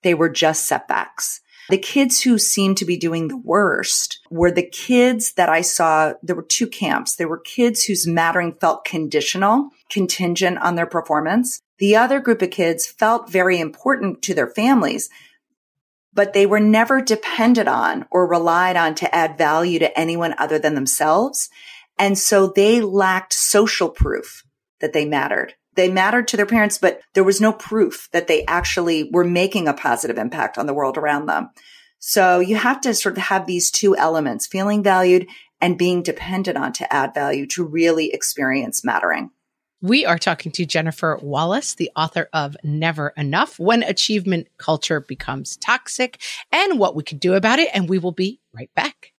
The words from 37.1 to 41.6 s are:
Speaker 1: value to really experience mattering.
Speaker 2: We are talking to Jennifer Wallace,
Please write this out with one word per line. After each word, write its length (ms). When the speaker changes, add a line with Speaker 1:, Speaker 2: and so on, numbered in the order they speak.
Speaker 1:
value 320
to 160
really 500
experience 720
mattering. 480
Speaker 2:
We 240
are 140
talking 340
to 140
Jennifer 560
Wallace, 500